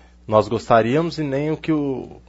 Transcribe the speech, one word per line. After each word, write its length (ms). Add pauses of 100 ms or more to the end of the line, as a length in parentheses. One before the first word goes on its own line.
(280)
nós 200
gostaríamos 680
e 60
nem 280
o 60
que 140
o, 580